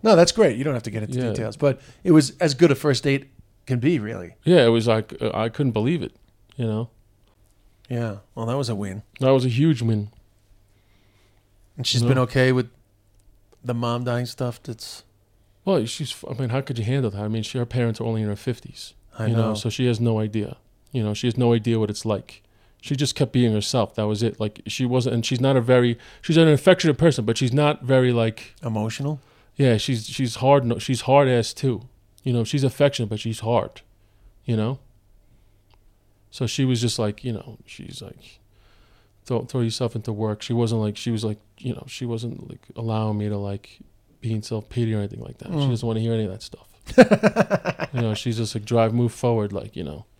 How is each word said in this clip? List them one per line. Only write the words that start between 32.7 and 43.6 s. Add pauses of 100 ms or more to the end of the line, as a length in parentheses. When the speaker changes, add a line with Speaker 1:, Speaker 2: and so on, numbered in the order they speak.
Speaker 2:
but
she's
hard, (640)
you
know? (1500)
So
she
was
just
like,
you
know,
she's
like, (880)
"Don't
throw
yourself
into
work."
She
wasn't
like,
she
was
like, (200)
you
know,
she
wasn't,
like, (160)
allowing
me
to,
like, (400)